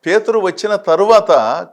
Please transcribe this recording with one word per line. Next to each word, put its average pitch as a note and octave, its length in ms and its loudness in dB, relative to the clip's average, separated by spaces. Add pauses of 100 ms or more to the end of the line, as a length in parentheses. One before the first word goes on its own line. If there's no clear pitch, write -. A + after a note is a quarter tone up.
పేతురు G#3+ 340 0
వచ్చిన G3+ 360 -4
తరువాత G3+ 560 2 (420)